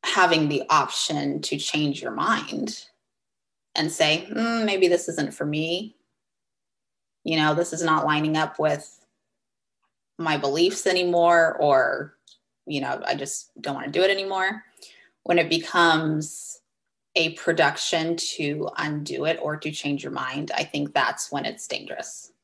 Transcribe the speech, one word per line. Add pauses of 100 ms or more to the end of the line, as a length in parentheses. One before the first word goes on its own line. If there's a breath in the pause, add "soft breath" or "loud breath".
having
the
option
to
change
your
mind (880)
and
say,
"Hmm,
maybe
this
isn't
for
me. (1300)
You
know,
this
is
not
lining
up
with (1120)
my
beliefs
anymore,"
or, (500)
you
know,
"I
just (100)
don't
want
to
do
it
anymore." (600 loud breath)
When
it
becomes (560)
a
production
to
undo
it
or
to
change
your
mind,
I
think
that's
when
it's
dangerous. (120)